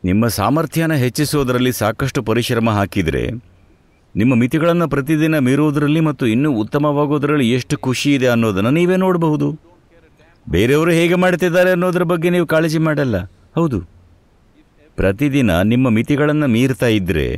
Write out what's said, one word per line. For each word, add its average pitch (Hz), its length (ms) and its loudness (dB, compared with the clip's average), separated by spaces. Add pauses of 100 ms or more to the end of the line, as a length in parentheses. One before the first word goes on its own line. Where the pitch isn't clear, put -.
ನಿಮ್ಮ 104 240 0
ಸಾಮರ್ಥ್ಯನ 156 640 -2
ಹೆಚ್ಚಿಸೋದ್ರಲ್ಲಿ 127 800 0
ಸಾಕಷ್ಟು 117 500 -4
ಪರಿಶ್ರಮ 113 460 0
ಹಾಕಿದ್ರೆ 92 600 -2 (880)
ನಿಮ್ಮ 120 200 2
ಮಿತಿಗಳನ್ನ 160 500 2
ಪ್ರತಿದಿನ 151 520 0
ಮೀರೋದ್ರಲ್ಲಿ 147 640 2
ಮತ್ತು 151 260 0
ಇನ್ನೂ 127 260 0
ಉತ್ತಮವಾಗೋದ್ರಲ್ಲಿ 143 1000 0
ಎಷ್ಟು 127 260 -2
ಖುಷಿ 139 380 -2
ಇದೆ 127 120 0
ಅನ್ನೋದನ್ನ 113 420 0
ನೀವೇ 175 260 2
ನೋಡಬಹುದು. 160 640 0 (880)
ಬೇರೆಯವರು 143 420 2
ಹೇಗೆ 170 240 2
ಮಾಡ್ತಿದ್ದಾರೆ 180 560 2
ಅನ್ನೋದ್ರ 180 320 0
ಬಗ್ಗೆ 170 260 -2
ನೀವು 175 180 0
ಕಾಳಜಿ 160 300 0
ಮಾಡಲ್ಲ. 147 400 0 (380)
ಹೌದು, 143 260 -2 (1120)
ಪ್ರತಿದಿನ 98 680 0
ನಿಮ್ಮ 120 280 2
ಮಿತಿಗಳನ್ನ 147 560 0
ಮೀರ್ತಾ 127 420 0
ಇದ್ರೆ 85 500 0